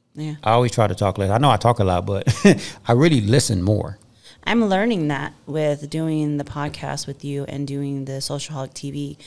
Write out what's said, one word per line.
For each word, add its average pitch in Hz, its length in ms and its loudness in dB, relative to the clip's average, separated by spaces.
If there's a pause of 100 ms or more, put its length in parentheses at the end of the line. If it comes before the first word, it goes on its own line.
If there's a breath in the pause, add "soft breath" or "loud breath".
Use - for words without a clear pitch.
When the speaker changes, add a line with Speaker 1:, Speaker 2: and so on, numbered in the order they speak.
(140)
Speaker 1:
Yeah. 151 280 -8
Speaker 2:
I 110 100 2
always 120 200 4
try 113 160 4
to 95 60 -4
talk 98 240 0
less. 98 120 0
I 107 80 4
know 139 120 6
I 110 60 6
talk 113 220 2
a 104 60 2
lot, 90 220 2
but 98 200 -4 (520 loud breath)
<laughs> - 100 -8
I 117 40 4
really 139 280 4
listen 104 420 2
more. 101 360 0 (500 loud breath)
Speaker 1:
I'm 226 180 2
learning 190 420 2
that 143 240 -4 (140)
with 147 440 -2
doing 156 460 -2
the 143 80 -4
podcast 147 640 -8
with 139 160 -12
you 139 220 -6
and 139 200 -8
doing 139 380 -6
the 135 160 -8
Social 143 340 -8
Holic 135 200 -10
T 139 180 -12
V. 143 340 -10